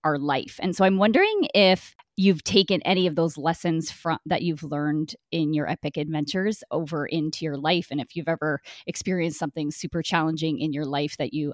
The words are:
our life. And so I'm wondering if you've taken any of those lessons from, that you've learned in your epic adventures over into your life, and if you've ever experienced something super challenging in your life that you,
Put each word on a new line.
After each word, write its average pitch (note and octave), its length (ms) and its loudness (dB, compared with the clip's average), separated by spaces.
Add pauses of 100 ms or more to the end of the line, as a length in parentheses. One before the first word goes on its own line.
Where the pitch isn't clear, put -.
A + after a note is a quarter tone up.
our D3+ 160 2
life. C#3 440 -2
And F#3 120 -2
so - 80 2
I'm F#3+ 140 6
wondering F4 580 4
if F#3+ 400 6 (220)
you've F#3+ 260 4
taken G3 440 2
any F3+ 200 4
of D#3 100 0
those E3 200 0
lessons E3 540 -2
from, - 340 -4
that D#3+ 160 -2
you've E3 220 -2
learned D3+ 520 -2 (160)
in D#3 220 0
your D3+ 160 0
epic D#3 300 -4
adventures D#3 720 -2
over D3+ 340 -4
into D#3+ 400 -2
your C#3+ 140 -4
life, E3+ 320 0
and C#3+ 100 -2
if - 160 -10
you've E3 120 -4
ever D3+ 340 -2 (240)
experienced F3 520 -4
something D3+ 320 -4
super E3+ 320 -6
challenging D#3+ 560 0
in D3+ 140 -2
your D3 140 -4
life D3 320 -2
that C3 160 -4
you, D3 200 -2